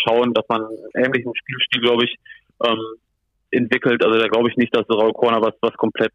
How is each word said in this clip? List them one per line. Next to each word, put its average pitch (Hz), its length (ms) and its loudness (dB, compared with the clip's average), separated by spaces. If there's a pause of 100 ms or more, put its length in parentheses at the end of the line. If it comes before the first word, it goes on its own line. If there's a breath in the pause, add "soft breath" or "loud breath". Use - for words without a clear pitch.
schauen, 120 300 2
dass 110 160 0
man 113 160 -2
einen 110 400 -6
ähnlichen 123 320 -2
Spielstil, 127 460 -6
glaube 120 240 2
ich, - 100 -6 (480 loud breath)
ähm, 113 160 0 (680)
entwickelt. 120 520 0
Also 110 160 4
da 113 100 2
glaube 117 200 2
ich - 80 -8
nicht, 120 180 0
dass 113 140 0
Raul 110 240 2
Korner 117 300 0
was, 110 180 0
was 117 140 -2
komplett 110 400 -2